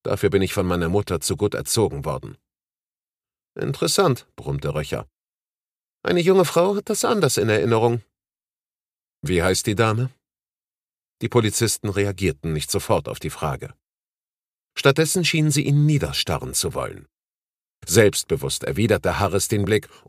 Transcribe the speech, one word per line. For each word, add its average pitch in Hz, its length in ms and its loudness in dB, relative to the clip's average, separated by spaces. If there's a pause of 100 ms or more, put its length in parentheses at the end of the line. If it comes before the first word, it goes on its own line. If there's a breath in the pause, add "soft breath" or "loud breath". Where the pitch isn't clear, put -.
Dafür 101 260 0
bin 98 120 4
ich 95 120 -2
von 98 120 0
meiner 87 240 0
Mutter 92 320 -2
zu - 160 -4
gut 104 160 -2
erzogen 80 500 -2
worden.“ 64 340 -8 (1160)
„Interessant“, 156 800 0
brummte 71 380 -6
Röcher. 73 340 -6 (960)
„Eine 180 180 0
junge 185 240 4
Frau 185 300 2
hat 202 140 -6
das 220 160 -2
anders 208 320 0
in 110 120 2
Erinnerung.“ 113 520 2 (1200)
„Wie 85 200 0
heißt 92 260 2
die 107 80 0
Dame?“ 113 340 2 (1120)
Die - 80 -4
Polizisten 110 600 0
reagierten 95 640 -2
nicht 78 180 -4
sofort 90 380 0
auf - 120 -10
die - 100 -6
Frage. 71 440 -6 (1000)
Stattdessen 156 480 2
schienen 151 280 2
sie 139 140 2
ihn 143 200 4
niederstarren 71 680 -2
zu - 200 -2
wollen. 50 340 -8 (800)
Selbstbewusst 82 800 2
erwiderte 101 560 0
Harris 98 280 0
den 101 180 -2
Blick, 107 220 0 (220 soft breath)